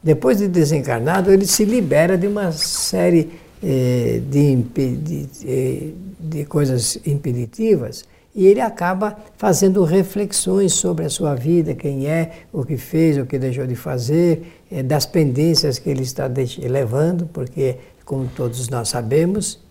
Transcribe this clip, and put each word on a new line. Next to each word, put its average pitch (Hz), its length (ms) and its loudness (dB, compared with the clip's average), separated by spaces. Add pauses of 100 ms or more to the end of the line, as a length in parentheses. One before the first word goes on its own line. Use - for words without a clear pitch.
Depois 196 380 2
de 202 80 0
desencarnado, 160 840 2
ele 196 140 6
se - 200 0
libera 180 520 2
de 180 100 0
uma 202 240 -2
série, 170 760 0 (340)
eh, 123 680 0
de 139 100 2 (120)
impe-, 127 440 0
de, 143 340 -6 (160)
eh, 131 440 -2 (300)
de 156 260 -6
coisas 131 600 0
impeditivas 143 1000 -2 (280)
e 190 140 2
ele 208 140 6
acaba 208 560 -2 (200)
fazendo 190 460 4
reflexões 190 920 0
sobre 165 320 -2
a 151 40 -4
sua 143 260 -2
vida, 156 400 2
quem 139 320 -4
é, 160 240 -2 (220)
o 151 100 -4
que 143 140 -4
fez, 160 400 2
o 131 80 -2
que 131 120 -4
deixou 131 300 -4
de 123 80 -4
fazer, 151 840 0 (100)
eh, 156 100 -6
das 131 240 0
pendências 147 720 2
que - 120 -6
ele 131 140 -2
está 131 260 -6
deix-, 127 280 -4
levando, 139 680 -2
porque, 131 500 -4 (280)
como 135 280 -4
todos 120 360 -6
nós 120 200 -4
sabemos 156 680 0 (120)